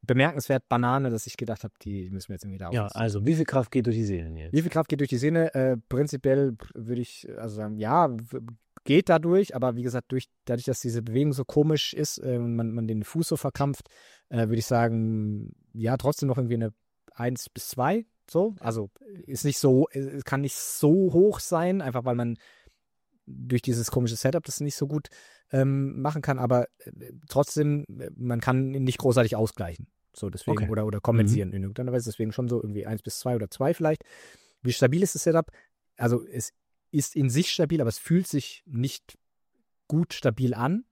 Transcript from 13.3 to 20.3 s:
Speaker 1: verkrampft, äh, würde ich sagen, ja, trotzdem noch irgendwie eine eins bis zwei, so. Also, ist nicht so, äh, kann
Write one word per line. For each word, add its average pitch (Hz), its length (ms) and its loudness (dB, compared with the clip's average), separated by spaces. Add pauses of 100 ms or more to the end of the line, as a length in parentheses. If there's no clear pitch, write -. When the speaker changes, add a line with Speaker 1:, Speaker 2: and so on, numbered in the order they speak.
Speaker 1:
verkrampft, 143 500 -4 (420)
äh, 117 100 -2 (100)
würde 113 80 2
ich 110 80 -2
sagen, 110 880 0 (200)
ja, 113 240 -2
trotzdem 143 300 0
noch 127 100 0
irgendwie 123 180 0
eine 113 180 -2 (400)
eins 123 360 -4
bis - 200 -14
zwei, 180 360 0 (240)
so. 196 300 0
Also, 113 300 -4 (360)
ist 139 200 -6
nicht 143 140 0
so, 135 320 6
äh, 139 340 -6
kann 139 160 -2